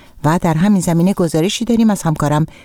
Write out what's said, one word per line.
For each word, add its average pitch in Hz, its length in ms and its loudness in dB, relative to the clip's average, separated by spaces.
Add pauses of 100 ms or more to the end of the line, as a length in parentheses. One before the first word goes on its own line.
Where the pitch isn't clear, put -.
(260)
و 165 160 2
در 165 120 0
همین 185 280 2
زمینه 170 320 0
گزارشی 175 520 -2
داریم 226 240 2
از 196 140 -2
همکارم 151 420 0 (200)